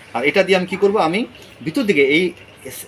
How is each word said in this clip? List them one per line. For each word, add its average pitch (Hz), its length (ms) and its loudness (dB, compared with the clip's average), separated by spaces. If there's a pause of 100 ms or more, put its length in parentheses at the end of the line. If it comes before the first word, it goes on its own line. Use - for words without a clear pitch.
(140)
আর 120 100 -4
এটা 151 200 2
দিয়ে 185 140 4
আমি 180 100 -2
কি 196 100 -6
করব, 196 200 2
আমি 185 280 0 (380)
ভিতর 165 200 -4
দিকে 156 220 4
এই, 160 260 0 (560)